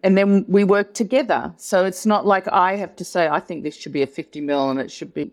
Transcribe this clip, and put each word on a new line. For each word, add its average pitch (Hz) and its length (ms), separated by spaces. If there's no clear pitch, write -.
And 190 160
then 196 300
we 202 160
worked 202 300
together. 185 640
So 185 280
it's 185 200
not 208 220
like 190 220
I 185 280
have 202 200
to 180 80
say, 170 240
"I 147 100
think 160 240
this 147 140
should - 160
be 143 100
a 135 60
fifty 151 320
mil 143 300
and 135 100
it 127 100
should - 240
be 147 180